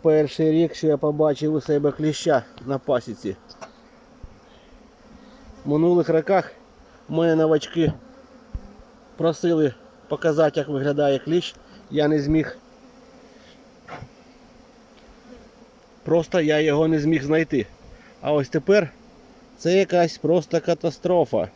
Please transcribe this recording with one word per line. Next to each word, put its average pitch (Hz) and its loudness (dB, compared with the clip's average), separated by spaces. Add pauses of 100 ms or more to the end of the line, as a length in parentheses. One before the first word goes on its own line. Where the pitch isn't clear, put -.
Перший 156 2
рік, 160 0
що 160 -4
я 147 2
побачив 151 0
у 147 -2
себе 143 0
кліща 151 -2 (220)
на 135 -4
пасіці. 120 -6 (2250)
В 143 -4
минулих 170 2
роках 160 0 (580)
мої 160 2
новачки 160 0 (1200)
просили 160 0 (340)
показати, 151 0
як 139 -6
виглядає 143 0
кліщ. 170 -4 (340)
Я 147 0
не 151 0
зміг. 147 -2 (3500)
Просто 165 0
я 151 2
його 156 2
не 160 2
зміг 151 0
знайти. 147 0 (540)
А 147 -2
ось 139 -2
тепер 175 2 (680)
це 170 -2
якась 180 2
просто 165 0
катастрофа. 165 -2